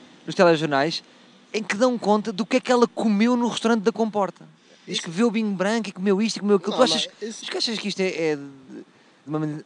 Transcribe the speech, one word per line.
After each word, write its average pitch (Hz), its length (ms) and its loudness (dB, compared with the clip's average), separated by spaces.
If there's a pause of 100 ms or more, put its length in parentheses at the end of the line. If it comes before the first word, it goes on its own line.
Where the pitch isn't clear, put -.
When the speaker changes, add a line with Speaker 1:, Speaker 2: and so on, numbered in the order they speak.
(260)
Speaker 1:
nos 165 80 -8
telejornais, 156 720 2 (480)
em 220 100 -4
que - 140 -6
dão 247 220 2
conta 208 340 0
do 196 140 -4
que 262 100 2
é 247 40 2
que - 120 0
ela 240 160 4
comeu 220 480 2
no 240 100 0
restaurante 226 360 0
da 220 100 0
Comporta. 208 540 -4 (400)
Diz 165 100 -6
Speaker 2:
Isso - 60 -6
Speaker 1:
que - 80 -12
vê 170 120 -2
o 240 80 4
vinho 214 200 -2
branco 202 400 -2
e - 20 -10
comeu 190 300 0
isto 220 160 -2
e - 20 -12
comeu 202 160 4
aquilo. 202 140 -2
Speaker 2:
Não, 208 80 0
Speaker 1:
Tu 247 60 6
achas, - 240 0 (120)
Speaker 2:
mas 214 80 -8
isso - 160 -14
Speaker 1:
tu - 140 -8
achas 226 200 -4
que 202 100 -6
isto 196 120 -4
é, 190 60 0
é 156 300 0
de, 143 60 -8
de 135 420 -16 (420)
uma 151 120 -4
men-, 151 280 -4